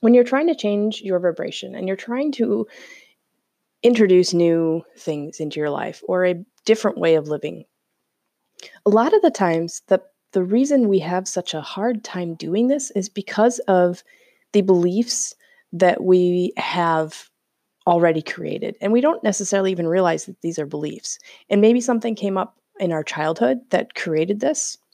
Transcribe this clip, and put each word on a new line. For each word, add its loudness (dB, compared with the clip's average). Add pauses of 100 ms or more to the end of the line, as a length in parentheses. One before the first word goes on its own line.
When 6
you're 8
trying 0
to 0
change -2
your -2
vibration -6
and -8
you're -4
trying -6
to -2 (1160)
introduce 6
new 2 (140)
things -10
into -8
your -2
life -8
or 0
a 0 (220)
different 0
way 2
of -2
living, -8 (1200)
a 4
lot 2
of 4
the 4
times, -2
the, 2 (300)
the 0
reason 2
we 4
have -4
such -6
a -6
hard -4
time -8
doing -2
this -2
is -4
because 0 (100)
of 2 (500)
the 4
beliefs 0 (360)
that 2
we 2
have -2 (580)
already 4
created. -8
And -2
we 4
don't 0
necessarily 0
even -2
realize 0
that -18
these -6
are -4
beliefs. -10 (320)
And 4
maybe 6
something -2
came -4
up -8 (220)
in -2
our -4
childhood -2 (100)
that -4
created -2
this. -4 (140)